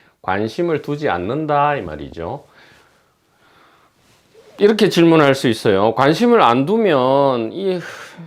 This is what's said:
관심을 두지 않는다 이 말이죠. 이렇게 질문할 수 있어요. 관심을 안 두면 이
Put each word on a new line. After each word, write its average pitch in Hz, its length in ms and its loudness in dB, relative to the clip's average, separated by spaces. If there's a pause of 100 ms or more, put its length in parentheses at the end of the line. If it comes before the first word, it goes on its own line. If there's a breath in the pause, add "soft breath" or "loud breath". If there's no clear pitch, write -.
(220 soft breath)
관심을 113 600 -4
두지 147 260 -6
않는다 143 680 -4
이 117 60 -8
말이죠. 82 640 -12 (2250 soft breath)
이렇게 208 300 4
질문할 160 460 4
수 131 140 -2
있어요. 107 460 0
관심을 202 460 2
안 127 260 2
두면 139 840 0
이 185 280 -4 (460 loud breath)